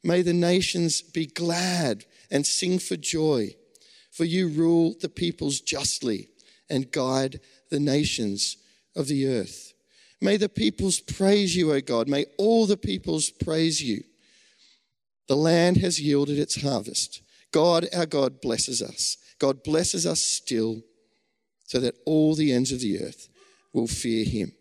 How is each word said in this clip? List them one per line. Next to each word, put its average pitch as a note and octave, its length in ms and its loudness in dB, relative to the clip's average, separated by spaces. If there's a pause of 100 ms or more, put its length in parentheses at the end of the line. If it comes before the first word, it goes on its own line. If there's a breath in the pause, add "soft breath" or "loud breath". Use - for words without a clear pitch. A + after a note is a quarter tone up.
May F3 200 2
the F3 100 2
nations F3 680 2
be D#3+ 240 -4
glad E3+ 800 -2 (260 soft breath)
and C#3+ 120 0
sing F3+ 360 0
for - 160 -4
joy, D3+ 600 -2 (560 soft breath)
for E3 140 -2
you F3 220 0
rule E3 520 2
the D3+ 100 -6
peoples D#3 520 -4
justly - 680 -4 (420 soft breath)
and C3 200 -2
guide C3 480 -2 (300 soft breath)
the C#3+ 100 -2
nations C3+ 760 0 (380 soft breath)
of C#3 120 -4
the C#3 200 0
earth. A2+ 460 -6 (480 soft breath)
May G3 160 2
the G3 120 0
peoples G3 500 -2
praise G3 560 2
you, E3 160 2
O C#3 100 2
God. A#2+ 260 0
May C#3+ 180 0 (140)
all A3 260 4
the G3 100 2
peoples F3 540 -4
praise D#3+ 540 -2
you. A#2 200 -4 (1200 soft breath)
The C3 100 2
land E3+ 400 4
has F3 240 0
yielded C#3+ 380 2
its - 240 -4
harvest. A2 580 -4 (300 soft breath)
God, E3+ 420 4
our E3+ 140 0
God, C3+ 340 0
blesses A#2+ 400 -2
us. - 360 -6 (200 soft breath)
God C3+ 260 0
blesses E3+ 440 0
us D#3+ 140 0
still, A2+ 600 -2 (840)
so C3 120 -2
that B2 140 0 (140)
all D#3 260 4
the D3+ 180 2
ends B2+ 200 2
of B2 80 -4
the G#2 200 -2
earth - 300 -12 (420 soft breath)
will A#2 160 -2
fear A2+ 380 -2
him. G#2 360 -4